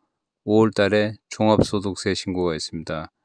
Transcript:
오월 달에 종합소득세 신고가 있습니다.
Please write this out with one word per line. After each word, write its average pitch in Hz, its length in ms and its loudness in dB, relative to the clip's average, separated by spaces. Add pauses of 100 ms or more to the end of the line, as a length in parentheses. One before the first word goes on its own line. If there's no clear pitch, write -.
(440)
오월 107 260 4
달에 104 440 0 (140)
종합소득세 101 880 0
신고가 90 400 -4
있습니다. 80 580 -10 (120)